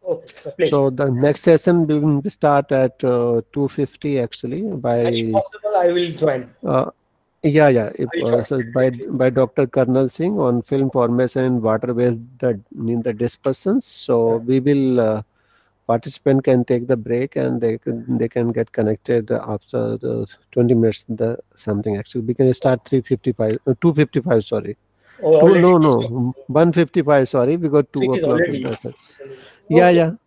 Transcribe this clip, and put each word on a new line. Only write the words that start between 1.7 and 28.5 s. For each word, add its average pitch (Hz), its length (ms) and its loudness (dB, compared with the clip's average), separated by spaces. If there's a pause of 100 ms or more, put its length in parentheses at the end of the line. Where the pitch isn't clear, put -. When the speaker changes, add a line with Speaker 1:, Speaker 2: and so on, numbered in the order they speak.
Speaker 2:
will 147 440 0
start 143 420 0
at, 131 320 0
uh, 120 380 0 (100)
two 143 160 -2
fifty 143 500 -6
actually 123 440 -8
by 127 340 -4
Speaker 1:
And 120 200 0
if 113 160 -4
possible, 208 440 -4
I 180 160 4
will 175 200 -2
join. 139 380 -4 (140)
Speaker 2:
Uh, 135 260 0 (520)
yeah, 151 260 4
yeah. 117 260 2
If, 123 200 -6
Speaker 1:
I - 20 -6
will 160 100 -4
Speaker 2:
uh, 117 100 0
Speaker 1:
join, 117 140 -2
Speaker 2:
so 143 60 -2 (180)
by, 131 160 2
Speaker 1:
definitely. 120 320 -10
Speaker 2:
by 131 80 4
Doctor 131 380 0
Karnal 127 420 0
Singh 190 300 -4
on 120 220 0
film 135 280 -2
formation 123 540 0
in 127 180 -2
waterways, 117 560 0 (200)
the, 117 220 -4 (160)
in 117 260 -4
the 117 100 -4
dispersions. 135 720 -4
So - 320 -4 (160)
Speaker 1:
Yeah. 113 60 0
Speaker 2:
we 127 220 0
will, 131 400 0
uh, 107 220 0 (640)
participant 135 580 0
can 127 200 2
take 120 240 -2
the 131 80 2
break 120 400 -4
and 127 240 -2
they 117 180 -2
can, 120 400 -6
they 117 100 -2
can 117 220 -2
get 117 220 -4
connected 110 580 -2
after 113 680 -4
the 117 280 -4 (240)
twenty 123 240 2
minutes. 113 340 0
The 117 300 -4 (160)
something 104 420 -4
actually 107 260 -8
we 117 120 -4
can 131 200 4
start 127 300 -2
three 131 180 0
fifty-five, 117 640 -2
uh, 131 140 0
two 170 140 2
fifty-five. 131 500 0
Sorry, 104 320 -6 (460)
Speaker 1:
Oh, 156 180 6
Speaker 2:
two, 160 60 8
Speaker 1:
already 180 160 6
Speaker 2:
no, 180 140 6
Speaker 1:
it's 160 80 4
Speaker 2:
no, 120 240 2
Speaker 1:
two. 123 260 -4 (140)
Speaker 2:
one 160 240 4
fifty-five. 147 560 2
Sorry, 139 280 0
because 147 360 0
Speaker 1:
It 143 80 -4
is - 60 0
Speaker 2:
two 131 80 0
o'clock 139 160 -2
Speaker 1:
already. 160 320 0